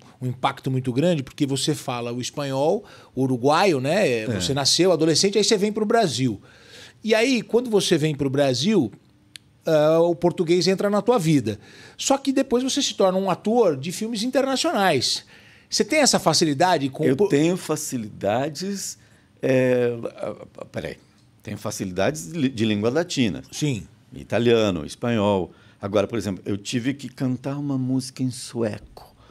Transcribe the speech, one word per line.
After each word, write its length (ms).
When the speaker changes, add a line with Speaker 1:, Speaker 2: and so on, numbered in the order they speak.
Speaker 1:
um 80
impacto 420
muito 220
grande, 320
porque 200
você 300
fala 380
o 80
espanhol, 640
o 60
uruguaio, 580
né? 280
Speaker 2:
É. 180
Speaker 1:
Você 280
nasceu 380
adolescente, 460
aí 40
você 140
vem 160
pro 120
Brasil. 560
E 140
aí, 260
quando 260
você 300
vem 160
pro 160
Brasil, 600
ah, 320
o 160
português 540
entra 200
na 140
tua 160
vida. 400
Só 200
que 140
depois 300
você 180
se 140
torna 240
um 100
ator 480
de 140
filmes 320
internacionais. 1000
Você 160
tem 140
essa 220
facilidade 680
com 120
o 60
Speaker 2:
Eu 80
Speaker 1:
po- 100
Speaker 2:
tenho 300
facilidades, 1400
é... 560
Ah, 220
ah, 80
peraí. 300
Tenho 160
facilidades 720
de, 180
de 160
língua 240
latina. 600
Speaker 1:
Sim. 340
Speaker 2:
Italiano, 720
espanhol. 640
Agora, 260
por 100
exemplo, 300
eu 100
tive 380
que 140
cantar 500
uma 180
música 460
em 80
sueco 840